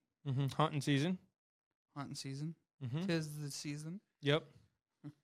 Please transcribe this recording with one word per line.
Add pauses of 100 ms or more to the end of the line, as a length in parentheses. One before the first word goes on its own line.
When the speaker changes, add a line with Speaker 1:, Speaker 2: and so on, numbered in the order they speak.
(280)
Speaker 1:
Mm-hmm. (100)
Hunting
season. (800)
Speaker 2:
Hunting
season. (300)
Speaker 1:
Mm-hmm.
Speaker 2:
Tis (100)
the
season. (220)
Speaker 1:
Yep. (600)
Speaker 2:
<laughs> (120)